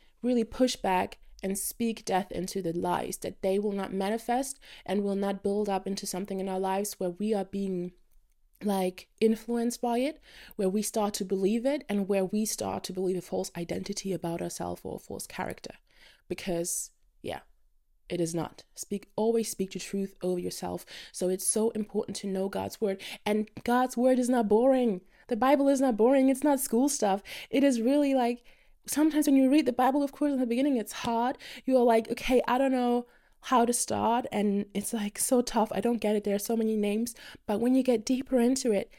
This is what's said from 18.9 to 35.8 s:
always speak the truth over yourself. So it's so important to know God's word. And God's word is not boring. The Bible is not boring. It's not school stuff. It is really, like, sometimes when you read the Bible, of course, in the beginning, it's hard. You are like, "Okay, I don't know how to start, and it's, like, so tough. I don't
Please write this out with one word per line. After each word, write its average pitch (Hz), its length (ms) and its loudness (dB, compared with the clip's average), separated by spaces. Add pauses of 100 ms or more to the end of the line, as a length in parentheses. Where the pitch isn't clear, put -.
always 226 340 0
speak 190 220 -6
the 185 80 -8
truth 196 420 -6
over 180 180 -2
yourself. 180 460 -8 (260)
So 180 160 -4
it's 190 180 -2
so 220 260 0
important 208 460 -4
to 202 100 -8
know 190 200 -2
God's 196 320 -8
word. 196 220 -2 (240)
And 214 260 -2 (140)
God's 254 320 2
word 254 220 4
is 247 100 0
not 240 180 2
boring. 233 540 4 (260)
The 240 80 -2
Bible 269 320 4
is 277 140 4
not 254 160 2
boring. 262 320 6
It's 269 140 2
not 285 160 4
school 254 280 2
stuff. 202 340 0 (280)
It 277 140 2
is 247 180 4
really, 277 320 2
like, 240 300 0 (420)
sometimes 302 420 2
when 269 80 6
you 262 140 6
read 285 160 6
the 240 80 2
Bible, 262 280 2
of 277 120 -2
course, 294 180 0
in 262 80 0
the 254 60 0
beginning, 254 320 2
it's 208 160 -6
hard. 233 440 -2 (280)
You 254 120 4
are 240 60 6
like, 226 260 4
"Okay, 247 380 2
I 247 100 2
don't 269 140 2
know 240 340 2 (360)
how 240 220 4
to 240 100 2
start, 220 580 0
and 202 420 0
it's, 196 200 -4
like, 208 260 -4
so 247 220 2
tough. 226 300 0
I 190 80 -4
don't 233 220 0